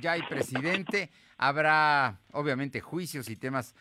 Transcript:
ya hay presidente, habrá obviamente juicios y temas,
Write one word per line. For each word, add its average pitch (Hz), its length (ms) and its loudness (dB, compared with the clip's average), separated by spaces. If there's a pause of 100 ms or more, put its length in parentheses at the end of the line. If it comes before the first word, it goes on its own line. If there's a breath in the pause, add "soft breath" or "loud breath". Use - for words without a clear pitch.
ya 165 100 0
hay 170 100 0
presidente, 160 880 -2 (260 soft breath)
habrá 147 840 4 (120)
obviamente 139 480 -2
juicios 143 500 -8
y 107 60 -8
temas, 131 440 -6